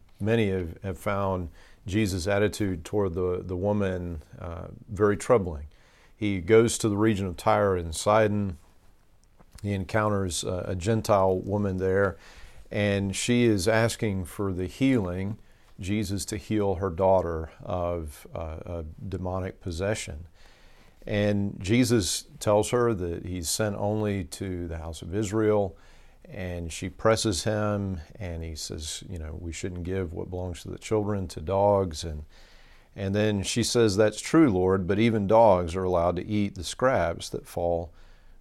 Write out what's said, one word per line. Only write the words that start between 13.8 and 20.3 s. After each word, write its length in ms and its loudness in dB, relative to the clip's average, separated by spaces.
for 260 -6
the 140 -4
healing, 720 0
Jesus 460 -4
to 120 -6
heal 380 -2
her 140 -2
daughter 640 2
of, 720 -6
uh, 320 -10
a 200 -8
demonic 540 -6
possession. 640 -6